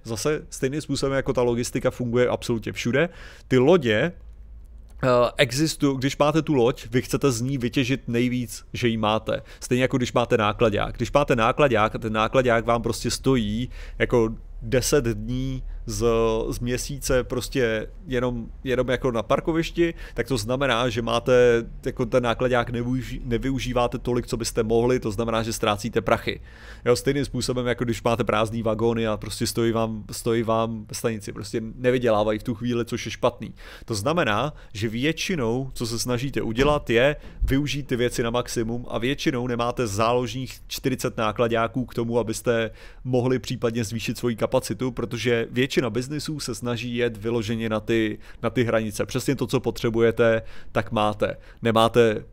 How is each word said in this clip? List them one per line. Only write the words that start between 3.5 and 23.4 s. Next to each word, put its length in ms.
lodě, 540
eh, 60
existu-, 600
když 220
máte 240
tu 120
loď, 360
vy 120
chcete 280
z 100
ní 180
vytěžit 500
nejvíc, 640
že 160
jí 80
máte. 460
Stejně 220
jako 140
když 160
máte 240
nákladák. 600
Když 160
máte 240
nákladák 580
a 40
ten 140
nákladák 540
vám 160
prostě 280
stojí 600
jako 360
deset 420
dní 580
z, 200
z 120
měsíce 640
prostě 640
jenom, 400
jenom 240
jako 220
na 120
parkovišti, 720
tak 140
to 100
znamená, 500
že 140
máte, 640
jako 200
ten 160
nákladák 480
nevyuží-, 540
nevyužíváte 760